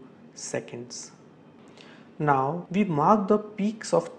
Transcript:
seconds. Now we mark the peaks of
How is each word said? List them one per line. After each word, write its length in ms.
seconds. 760
Now 500
we 140
mark 420
the 120
peaks 540
of 160